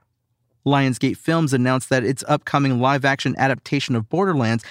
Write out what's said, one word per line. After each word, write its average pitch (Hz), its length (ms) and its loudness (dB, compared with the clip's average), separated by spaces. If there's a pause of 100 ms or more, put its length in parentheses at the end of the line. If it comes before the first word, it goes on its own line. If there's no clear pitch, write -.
(640)
Lionsgate 135 520 0
Films 160 360 0
announced 127 360 0
that 131 140 2
its 123 240 -2
upcoming 143 520 0
live-action 135 580 0
adaptation 135 580 -2
of 110 140 -4
Borderlands 139 600 0